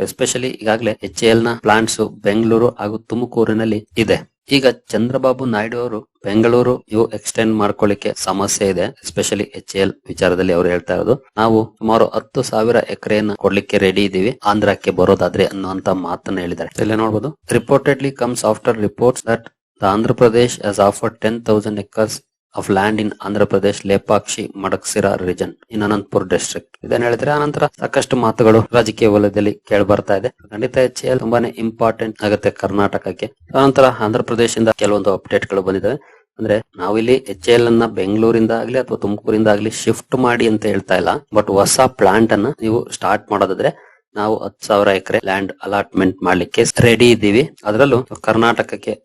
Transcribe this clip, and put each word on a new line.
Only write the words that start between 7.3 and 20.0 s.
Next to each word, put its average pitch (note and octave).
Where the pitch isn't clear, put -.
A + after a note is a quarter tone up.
ಮಾಡ್ಕೊಳ್ಳಿಕ್ಕೆ G#2
ಸಮಸ್ಯೆ G2
ಇದೆ, F#2+
especially -
ಎಚ್ -
ಎ G2
ಎಲ್ F#2+
ವಿಚಾರದಲ್ಲಿ F2+
ಅವ್ರು F2
ಹೇಳ್ತಾ F2
ಇರೋದು, F2+
"ನಾವು A2
ಸುಮಾರು A2
ಹತ್ತು -
ಸಾವಿರ A2+
ಎಕರೆಯನ್ನ G#2+
ಕೊಡ್ಲಿಕ್ಕೆ G2+
ರೆಡಿ G2
ಇದೀವಿ F#2+
ಆಂಧ್ರಕ್ಕೆ G#2
ಬರೋದಾದ್ರೆ" F2+
ಅನ್ನುವಂತ F#2+
ಮಾತನ್ನ F#2
ಹೇಳಿದ್ದಾರೆ. E2+
ಇಲ್ಲೇ A2
ನೋಡ್ಬೋದು, A2
reportedly C#3
comes B2
after A2
reports A#2
that A#2
the G2+
Andhra A2